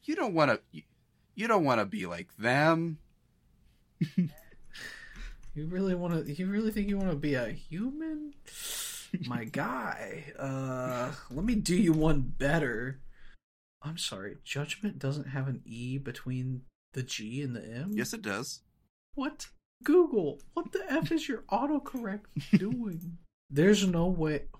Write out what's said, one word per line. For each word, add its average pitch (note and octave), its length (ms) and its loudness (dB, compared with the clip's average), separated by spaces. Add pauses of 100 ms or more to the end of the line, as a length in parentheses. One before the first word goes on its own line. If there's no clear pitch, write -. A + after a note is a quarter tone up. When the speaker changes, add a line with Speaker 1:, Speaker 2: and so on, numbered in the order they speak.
Speaker 1:
you D#4 100 -2
don't C4 180 0
wanna, C#3 260 4 (120)
you, D#3 120 -16 (520)
you G#3+ 140 -2
don't F#3+ 160 6
wanna A#2 200 6
be F#2+ 200 -4
like F2 320 -8
them." D#3 640 4 (1000)
<laughs> - 320 0 (1200)
Speaker 2:
You D3+ 140 -6
really F#3 280 2
wanna, E3+ 260 0
you D3+ 260 -4
really G#3+ 240 2
think G3+ 160 0
you G3+ 100 0
wanna F#3 180 2
be C#3+ 180 0
a A#2+ 160 2
human? D4 840 -6 (440)
Speaker 1:
<laughs> - 500 -6
Speaker 2:
My A#2+ 160 -2
guy, C3 960 -6
uh, B2+ 720 -4 (180)
let C#3+ 140 -4
me A#3 120 2
do F3 200 2
you F3+ 160 6
one D#3 300 6
better. C3 800 0 (800)
I'm D#3+ 160 -8
sorry, - 480 -8
judgment D3 520 -6
doesn't C#3 300 -2
have C3+ 220 -4
an A#2+ 160 -4
E B2 320 -6
between B2+ 640 -6 (320)
the C3 100 -4
G A#2 380 -6
and C3 120 -4
the G#2+ 120 -8
M? C3 280 -6
Speaker 1:
Yes, G#3+ 200 -2
it A3+ 80 -8
does. G#2+ 400 -4 (540)
Speaker 2:
What? C#4+ 320 -6 (360)
Google, C#4 560 4 (140)
what E4+ 180 -6
the F#4+ 180 -2
F D#4 220 2
is D#4 160 0
your A3+ 120 -2 (120)
autocorrect A#3 720 -2 (140)
Speaker 1:
<laughs> - 180 6
Speaker 2:
doing? F#3+ 600 -2 (320)
There's F#3+ 360 6
no F3 220 4
way, D#3 360 2 (160)